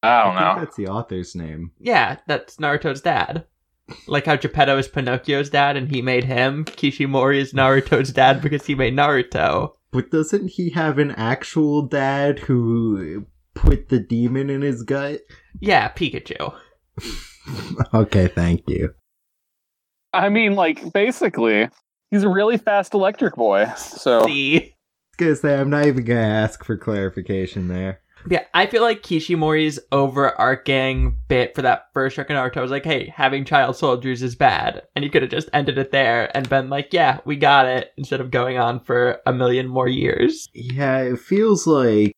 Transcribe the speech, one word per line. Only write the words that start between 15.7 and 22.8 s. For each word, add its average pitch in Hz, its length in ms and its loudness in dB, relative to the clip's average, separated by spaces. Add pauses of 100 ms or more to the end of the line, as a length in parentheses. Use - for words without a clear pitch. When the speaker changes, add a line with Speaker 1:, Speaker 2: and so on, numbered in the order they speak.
Speaker 3:
Pikachu. - 640 -8 (440)
Speaker 2:
<laughs> - 960 -10
Okay, 104 340 4
thank 85 400 0
you. - 260 -4 (1160)
Speaker 1:
I 185 160 2
mean, 208 260 2
like, 165 380 -2
basically, 127 760 2 (420)
he's 202 120 2
a 208 60 2
really 208 300 2
fast 202 360 0